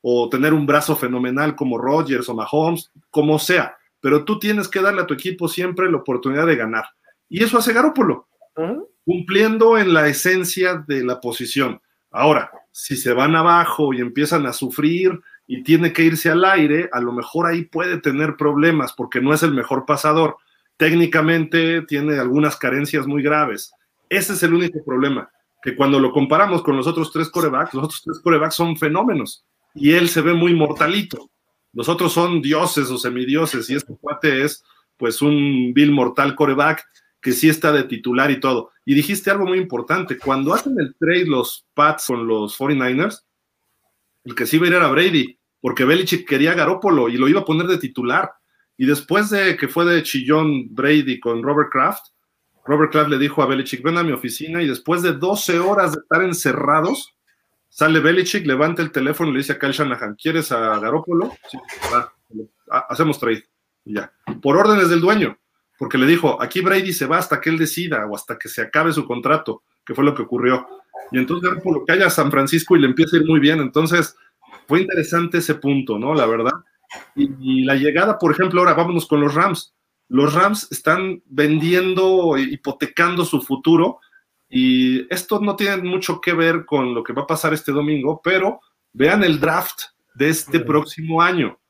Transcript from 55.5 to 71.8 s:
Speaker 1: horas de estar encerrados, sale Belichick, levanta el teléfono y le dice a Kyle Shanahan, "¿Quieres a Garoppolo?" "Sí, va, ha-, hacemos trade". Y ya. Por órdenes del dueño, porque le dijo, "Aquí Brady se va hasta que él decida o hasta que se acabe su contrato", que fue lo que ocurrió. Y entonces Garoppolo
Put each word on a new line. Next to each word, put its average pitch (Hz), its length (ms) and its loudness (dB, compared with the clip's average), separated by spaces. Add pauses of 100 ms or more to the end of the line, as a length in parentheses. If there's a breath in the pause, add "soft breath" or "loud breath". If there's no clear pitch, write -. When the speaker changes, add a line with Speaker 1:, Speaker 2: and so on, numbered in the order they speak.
Speaker 1:
horas 185 340 2
de 151 80 -8
estar 165 220 0
encerrados, 156 920 -2 (540)
sale 156 320 2
Belichick, 175 440 2
levanta 151 360 0
el 156 100 -4
teléfono 151 380 -2
y 135 40 -2
le 131 60 0
dice 139 140 -4
a - 60 -6
Kyle 139 120 -2
Shanahan, 127 440 -4
"¿Quieres 160 360 -4
a 113 260 0
Garoppolo?" 165 540 -2 (180)
"Sí, 131 80 -16 (360)
va, 120 200 -2 (560)
ha-, - 200 -2
hacemos 156 280 0
trade". 113 280 -4 (400)
Y 104 100 -10
ya. - 160 -8 (300)
Por 143 160 2
órdenes 202 320 4
del 170 100 4
dueño, 190 380 0 (400)
porque 135 200 -4
le 131 80 4
dijo, 165 360 2
"Aquí 180 200 -4
Brady 190 320 0
se 139 140 -4
va 160 100 0
hasta 160 240 -2
que 160 80 -2
él 160 80 0
decida 156 480 -4
o 104 100 -8
hasta - 220 -12
que - 100 -14
se 113 140 -8
acabe 156 320 0
su 151 120 -2
contrato", 127 580 -2 (220)
que 123 80 -10
fue 139 120 2
lo 139 100 2
que 123 60 -8
ocurrió. 123 440 0 (460)
Y 127 60 -2
entonces 175 320 -2
Garoppolo 170 360 -2